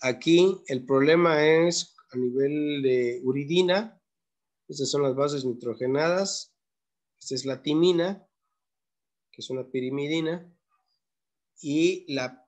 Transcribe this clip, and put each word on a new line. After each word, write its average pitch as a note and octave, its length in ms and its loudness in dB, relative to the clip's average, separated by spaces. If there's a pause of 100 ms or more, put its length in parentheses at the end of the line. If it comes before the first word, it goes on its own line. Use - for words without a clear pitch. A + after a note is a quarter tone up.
aquí E3+ 640 2
el B2+ 180 -4
problema D3+ 640 4
es E3 480 2 (160)
a B2+ 60 -16
nivel C#3 680 -2
de B2 420 0
uridina. F3 760 0 (680)
Estas C#3+ 220 -4
son C#3+ 120 0
las C3+ 120 0
bases C#3+ 300 -2
nitrogenadas. C3 1120 -4 (640)
Esta - 180 -10
es B2+ 100 -8
la C3 160 -8
timina, E3+ 640 0 (1040)
que - 100 -20
es - 80 -14
una C3 220 -8
pirimidina. D3+ 840 -6 (1080)
Y D#3+ 500 -2
la, C3 360 -8